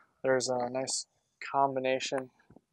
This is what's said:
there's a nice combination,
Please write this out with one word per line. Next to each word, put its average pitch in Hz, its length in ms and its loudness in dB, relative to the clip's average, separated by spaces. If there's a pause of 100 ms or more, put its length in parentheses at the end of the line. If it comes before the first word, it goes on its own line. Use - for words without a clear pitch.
(220)
there's 127 280 2
a 123 180 0
nice 127 380 -4 (440)
combination, 131 760 0 (440)